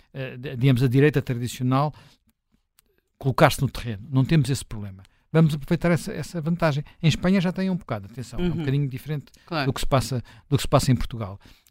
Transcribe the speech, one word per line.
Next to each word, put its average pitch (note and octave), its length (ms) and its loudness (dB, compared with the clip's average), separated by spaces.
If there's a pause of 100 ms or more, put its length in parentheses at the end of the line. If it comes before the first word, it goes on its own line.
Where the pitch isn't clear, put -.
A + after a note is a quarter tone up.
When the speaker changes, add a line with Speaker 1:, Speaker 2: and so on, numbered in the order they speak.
(140)
Speaker 1:
eh, B2+ 240 -10
de, C3+ 180 -10
digamos, B2+ 260 4
a C3+ 60 4
direita C3+ 340 4
tradicional B2+ 720 -2 (1300)
colocar-se C3+ 420 2
no B2+ 80 0
terreno. A2 420 -10
Não C3 140 4
temos D3 240 2
esse C3+ 160 -4
problema. G2+ 380 -12 (280)
Vamos D#3+ 220 4
aproveitar E3 380 -2
essa, - 220 -2
essa - 260 -8
vantagem. D#3 420 0 (220)
Em E3 60 4
Espanha F#3 320 2
já F3+ 100 0
tem F#3+ 180 -4
um F#3 60 -2
bocado, G#2+ 340 -8
atenção, - 300 -12
é F3+ 40 0
um - 80 0
Speaker 2:
Uhum. D#3 60 -4
Speaker 1:
bocadinho C#3+ 300 0
diferente C3+ 380 -8 (200)
Speaker 2:
Claro. D3+ 200 -2
Speaker 1:
do C3+ 80 0
que - 80 -4
se - 40 0
passa, B2+ 380 0 (260)
do C#3 60 0
que B2 60 2
se - 60 -4
passa C3+ 240 4
em B2 40 6
Portugal. G#2+ 420 -6 (340)